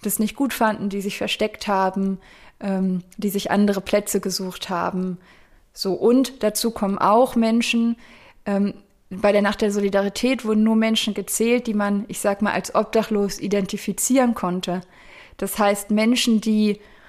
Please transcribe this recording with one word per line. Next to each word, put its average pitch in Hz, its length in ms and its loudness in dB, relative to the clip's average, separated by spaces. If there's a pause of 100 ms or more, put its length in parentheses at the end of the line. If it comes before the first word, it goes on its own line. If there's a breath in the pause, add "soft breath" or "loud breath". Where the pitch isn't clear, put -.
das 208 180 -4
nicht 214 160 -2
gut 277 180 -2
fanden, 214 360 -2
die 202 120 -6
sich 196 160 -6
versteckt 208 500 -4
haben, 190 520 0 (420 loud breath)
ähm, 190 420 -2 (140)
die 202 120 -2
sich 196 220 -4
andere 202 300 2
Plätze 208 400 0
gesucht 185 480 -6
haben. 185 480 -4 (560 soft breath)
So, 190 200 -4
und 247 500 2
dazu 214 280 0
kommen 196 260 -2
auch 233 380 4
Menschen, 233 600 2 (500 loud breath)
ähm, 202 280 0 (360)
bei 202 240 2
der 202 80 6
Nacht 202 200 0
der 208 100 2
Solidarität 202 720 0
wurden 214 180 2
nur 220 140 4
Menschen 220 360 0
gezählt, 233 540 0
die 220 60 -2
man, 202 340 0
ich - 140 -10
sag 202 200 0
mal, 208 120 0
als - 200 -4
obdachlos 214 640 0
identifizieren 208 960 0
konnte. 180 480 -4 (540 loud breath)
Das - 240 -6
heißt, 202 320 2
Menschen, 226 480 2
die 214 400 2 (300 soft breath)